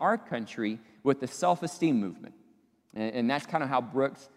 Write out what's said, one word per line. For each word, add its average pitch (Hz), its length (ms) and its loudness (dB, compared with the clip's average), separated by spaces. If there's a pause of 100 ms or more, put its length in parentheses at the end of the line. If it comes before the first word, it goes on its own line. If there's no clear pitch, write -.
our 208 160 4
country 113 600 -4 (240)
with 135 160 4
the 127 80 -4
self-esteem 165 720 2
movement. 92 340 -6 (600)
And, 110 180 -4
and 120 160 0
that's 143 160 0
kinda 156 220 -2
how 131 140 2
Brooks, 135 560 -2